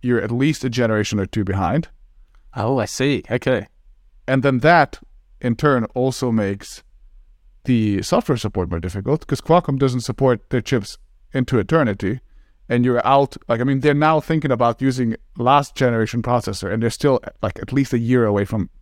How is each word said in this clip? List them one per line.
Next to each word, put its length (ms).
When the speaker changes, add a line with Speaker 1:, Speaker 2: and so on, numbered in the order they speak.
Speaker 1:
you're 200
at 100
least 320
a 60
generation 500
or 60
two 180
behind. 460
Speaker 2:
Oh, 240
I 60
see. 440
Okay. 380
Speaker 1:
And 160
then 180
that, 400
in 160
turn, 260
also 380
makes 500
the 360
software 360
support 320
more 100
difficult, 480
'cause 140
Qualcomm 360
doesn't 240
support 480
their 120
chips 360
into 260
eternity. 600
And 160
you're 200
out, 300
like, 140
I 20
mean, 180
they're 120
now 260
thinking 320
about 300
using 340
last 380
generation 460
processor, 500
and 100
they're 80
still, 300
like, 180
at 140
least 200
a 60
year 260
away 200
from 240